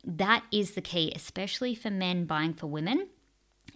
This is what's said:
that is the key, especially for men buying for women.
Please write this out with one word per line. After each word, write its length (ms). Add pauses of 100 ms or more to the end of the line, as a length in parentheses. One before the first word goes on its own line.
that 460
is 200
the 100
key, 340
especially 580
for 160
men 360
buying 280
for 140
women. 400 (680)